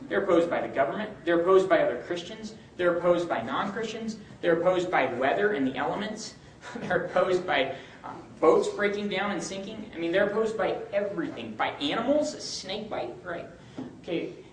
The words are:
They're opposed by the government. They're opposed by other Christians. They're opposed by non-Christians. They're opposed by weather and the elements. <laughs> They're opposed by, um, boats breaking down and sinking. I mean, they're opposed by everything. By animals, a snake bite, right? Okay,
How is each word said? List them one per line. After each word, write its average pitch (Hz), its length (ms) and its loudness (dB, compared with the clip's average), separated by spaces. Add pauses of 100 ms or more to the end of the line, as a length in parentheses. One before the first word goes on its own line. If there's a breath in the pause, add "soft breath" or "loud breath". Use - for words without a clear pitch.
They're 196 140 0
opposed 170 260 4
by 117 120 0
the 117 60 -4
government. 190 420 0 (140)
They're 170 160 4
opposed 185 300 6
by 160 100 6
other - 260 0
Christians. 220 480 -8 (220 loud breath)
They're 175 220 2
opposed 170 300 4
by 123 140 0
non-Christians. 202 760 -4 (240 loud breath)
They're 170 180 4
opposed 180 320 2
by 143 220 4
weather 135 400 2
and 135 120 0
the 131 100 0
elements. 196 600 -4 (220 loud breath)
<laughs> - 240 -14
They're 175 240 0
opposed 185 420 2
by, 139 260 2 (300 loud breath)
um, 139 180 -12 (180)
boats 190 280 6
breaking 208 420 -2
down 196 220 -2
and 170 100 -4
sinking. 196 540 -10
I - 20 -10
mean, 170 140 -2
they're 196 180 4
opposed 220 280 0
by - 200 0 (140)
everything. 151 640 -4
By 135 140 0
animals, 233 680 0
a - 60 -12
snake - 480 -8
bite, - 340 -6
right? 175 240 -8 (540 loud breath)
Okay, 160 320 -4 (200 loud breath)